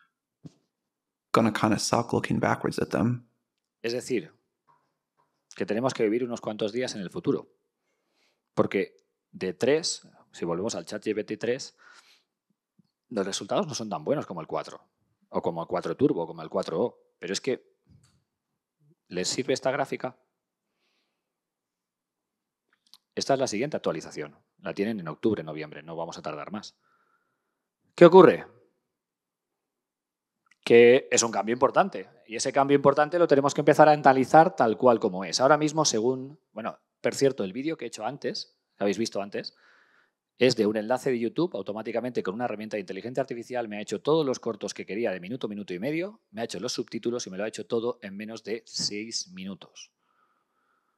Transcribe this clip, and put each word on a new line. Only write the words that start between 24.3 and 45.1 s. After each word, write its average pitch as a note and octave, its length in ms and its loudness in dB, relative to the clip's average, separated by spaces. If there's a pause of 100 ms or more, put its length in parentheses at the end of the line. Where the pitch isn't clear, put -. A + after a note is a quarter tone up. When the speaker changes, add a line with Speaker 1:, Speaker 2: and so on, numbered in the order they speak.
Speaker 2:
La E2 140 -10
tienen G#2 260 -4
en E2+ 80 -12
octubre, E2+ 360 -2
noviembre. D2+ 400 -12
No E2 120 -14
vamos E2 220 -10
a - 40 -16
tardar D2 300 -10
más. G2+ 240 -12 (1160)
¿Qué F3 120 8
ocurre? D#3+ 400 10 (2250)
Que A#2+ 480 8
es A#2 120 4
un A#2 80 -2
cambio G#2+ 220 -2
importante. C3+ 560 0 (180)
Y A2 80 -10
ese B2+ 160 -4
cambio C#3 240 4
importante D3+ 440 4
lo E3+ 80 4
tenemos C#3 260 4
que - 80 0
empezar D3+ 260 8
a D3+ 60 8
analizar D3+ 640 6
tal A2+ 220 2
cual A#2+ 220 6
como F#2+ 240 -2
es. E2+ 160 -4
Ahora C#3+ 180 6
mismo, D3+ 280 -2
según, C3 540 -2 (120)
bueno, G#2+ 280 -12 (200)
por A#2 140 -2
cierto, C3 300 0
el F#2 100 -6
vídeo D3 240 -6
que - 80 -10
he - 20 -8
hecho A2 180 -12
antes, - 520 -8 (180)
que - 80 -6
habéis G2+ 140 0
visto G#2+ 240 -4
antes, G#2 340 -10 (840)
es A#2+ 200 4
de A2 80 2
un G#2+ 100 2
enlace A#2+ 360 -2
de A#2+ 80 -2
YouTube, A#2 360 -2
automáticamente A2 640 -2
con F#2 120 -4
una B2 120 -4
herramienta G#2+ 300 -6
de G#2 60 -2
inteligencia F#2+ 400 -4
artificial A#2+ 480 -6
me G#2 80 -8
ha G#2+ 40 -8
hecho G2+ 200 -6
todos D#3 240 2
los B2 140 0
cortos G#2 340 -6
que G2+ 120 -12
quería G#2 260 -2